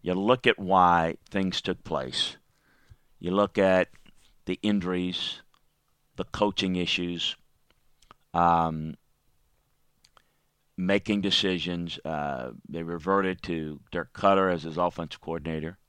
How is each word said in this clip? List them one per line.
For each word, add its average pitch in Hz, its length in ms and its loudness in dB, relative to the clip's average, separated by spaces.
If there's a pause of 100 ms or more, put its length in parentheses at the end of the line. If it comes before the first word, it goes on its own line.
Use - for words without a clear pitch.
You 90 120 -2
look 113 320 2
at 113 140 4
why 87 560 4 (120)
things 95 320 -2
took - 220 -6
place. - 540 -4 (840)
You 90 140 -6
look 101 260 2
at 92 300 4 (560)
the 92 180 -4
injuries, 90 800 -2 (720)
the 92 80 -8
coaching 95 540 -2
issues, 87 580 -4 (960)
um, 82 640 2 (1800)
making 98 460 0
decisions. 87 840 -2
Uh, 71 480 -6 (160)
they 82 160 -8
reverted 92 580 0
to 78 380 -6 (100)
Dirk 85 220 -6
Cutter 95 360 4
as 85 140 -2
his 80 160 -8
offensive 87 420 -4
coordinator. 80 560 -8 (120)